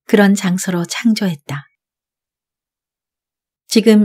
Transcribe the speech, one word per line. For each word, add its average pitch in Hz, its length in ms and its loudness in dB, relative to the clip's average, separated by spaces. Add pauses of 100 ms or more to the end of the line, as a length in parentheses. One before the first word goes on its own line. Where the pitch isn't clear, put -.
그런 202 280 2
장소로 180 500 -4
창조했다. 175 800 -4 (2000)
지금 214 380 2